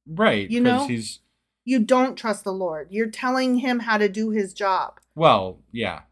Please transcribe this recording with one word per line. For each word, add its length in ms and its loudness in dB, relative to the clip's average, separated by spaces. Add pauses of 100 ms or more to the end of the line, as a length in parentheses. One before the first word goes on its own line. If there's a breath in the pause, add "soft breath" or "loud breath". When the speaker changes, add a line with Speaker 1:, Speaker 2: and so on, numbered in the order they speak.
Speaker 1:
Right, 440 2
Speaker 2:
You 140 0
Speaker 1:
'cause 200 4
Speaker 2:
know? 40 -2
Speaker 1:
he's 320 -6 (440)
Speaker 2:
You 160 0
don't 360 2
trust 280 -6
the 100 -6
Lord. 380 -6
You're 180 -2
telling 500 0
him 220 -2
how 180 0
to 100 4
do 220 -4
his 200 -2
job. 480 -2 (140)
Speaker 1:
Well, 460 4 (120)
yeah. 300 -6 (100)